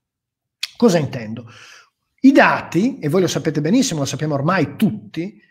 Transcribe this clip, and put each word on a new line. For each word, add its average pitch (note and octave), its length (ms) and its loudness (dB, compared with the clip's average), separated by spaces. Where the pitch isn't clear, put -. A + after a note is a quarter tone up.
Cosa G3+ 180 4
intendo? A#2+ 500 -6
I C4+ 120 6
dati, F#3 680 2
e D3 100 -4
voi F#3 100 2
lo F3 60 2
sapete D3 340 -2
benissimo, E3+ 400 0
lo C3+ 60 -2
sappiamo D3+ 260 -4
ormai D3+ 440 0
tutti, - 600 -4